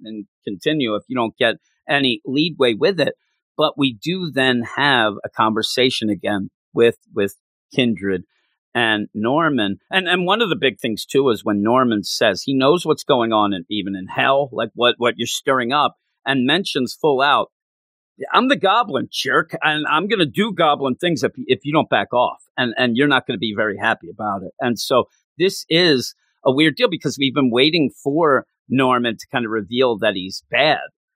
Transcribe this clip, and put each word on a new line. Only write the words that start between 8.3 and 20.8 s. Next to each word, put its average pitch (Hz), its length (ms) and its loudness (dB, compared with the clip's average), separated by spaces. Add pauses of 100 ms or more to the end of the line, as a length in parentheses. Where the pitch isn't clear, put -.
and 110 400 4
Norman. 120 640 0 (100)
And, 185 180 -2
and 180 200 0
one 214 160 0
of 208 60 -2
the 151 60 0
big 123 240 -2
things, 110 260 -6
too, 139 240 2
is 107 140 -2
when 101 200 0
Norman 117 400 2
says 101 400 0
he 139 100 -4
knows 139 320 2
what's 156 180 -2
going 117 300 2
on 104 200 2
in, 87 180 -8
even 98 240 -4
in 95 100 -10
hell, 135 460 0
like, 110 240 -6
what, 120 240 2
what 117 180 0
you're 117 80 -6
stirring 127 460 -2
up, 143 240 0 (280)
and 135 220 0
mentions 147 480 -2
full 143 260 0
out, 135 300 2 (800)
"I'm 220 160 2
the 269 80 2
Goblin, 185 560 0
jerk, 139 520 -2
and 151 240 0
I'm 156 200 0
gonna 196 200 0
do 196 260 -2
Goblin 143 420 0